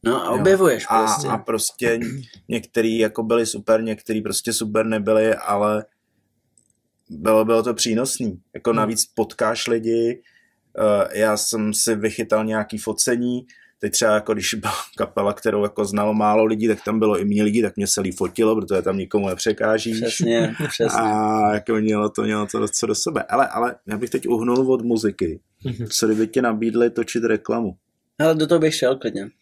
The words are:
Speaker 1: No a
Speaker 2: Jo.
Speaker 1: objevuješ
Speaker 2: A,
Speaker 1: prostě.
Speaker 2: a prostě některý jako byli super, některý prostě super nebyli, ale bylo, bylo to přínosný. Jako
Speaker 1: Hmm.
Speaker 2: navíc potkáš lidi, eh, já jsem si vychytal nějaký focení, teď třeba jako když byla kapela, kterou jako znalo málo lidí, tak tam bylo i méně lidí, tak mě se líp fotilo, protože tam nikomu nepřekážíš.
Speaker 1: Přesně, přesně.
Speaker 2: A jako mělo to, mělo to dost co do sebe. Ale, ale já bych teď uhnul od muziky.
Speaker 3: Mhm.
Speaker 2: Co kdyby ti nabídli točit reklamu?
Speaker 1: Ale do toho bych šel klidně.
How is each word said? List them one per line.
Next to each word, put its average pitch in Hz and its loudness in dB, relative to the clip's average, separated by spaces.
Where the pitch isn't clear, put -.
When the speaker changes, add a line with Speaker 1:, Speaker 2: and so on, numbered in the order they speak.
Speaker 1:
No 120 0
a - -6
Speaker 2:
Jo. 113 0
Speaker 1:
objevuješ 175 4
Speaker 2:
A, 113 4
Speaker 1:
prostě. 110 0
Speaker 2:
a 127 -2
prostě 117 -2
některý 113 0
jako 110 0
byli 117 2
super, 110 0
některý 110 -4
prostě 110 -4
super 110 0
nebyli, 110 2
ale 104 0
bylo, 110 2
bylo 113 4
to 120 -2
přínosný. 110 -2
Jako - -2
Speaker 1:
Hmm. 113 2
Speaker 2:
navíc 110 0
potkáš - -2
lidi, 117 0
eh, 104 2
já 107 2
jsem 107 -2
si 113 0
vychytal 107 -2
nějaký 110 -4
focení, 123 -2
teď 101 -4
třeba 110 2
jako 107 -2
když 104 -2
byla 110 -4
kapela, 120 -2
kterou 104 0
jako 104 -2
znalo 104 0
málo 107 4
lidí, 110 0
tak 107 0
tam 110 -2
bylo 107 2
i 98 -2
méně 104 2
lidí, 107 2
tak 101 -2
mě 101 -2
se - -2
líp 95 -4
fotilo, 110 2
protože 98 -2
tam 95 -2
nikomu 98 -2
nepřekážíš. 110 -2
Speaker 1:
Přesně, 117 0
přesně. 113 0
Speaker 2:
A 107 2
jako 107 -2
mělo 107 0
to, 110 -4
mělo 107 -2
to 110 -4
dost 107 -2
co - -2
do 107 0
sebe. - -4
Ale, 127 0
ale 120 -4
já 107 -6
bych 120 -6
teď - -4
uhnul 123 2
od 123 2
muziky. 107 -2
Speaker 3:
Mhm. 113 -6
Speaker 2:
Co - 0
kdyby 110 2
ti 127 0
nabídli 117 2
točit 117 -2
reklamu? 110 -2
Speaker 1:
Ale 160 4
do 156 0
toho 170 4
bych 156 2
šel 131 2
klidně. 101 -6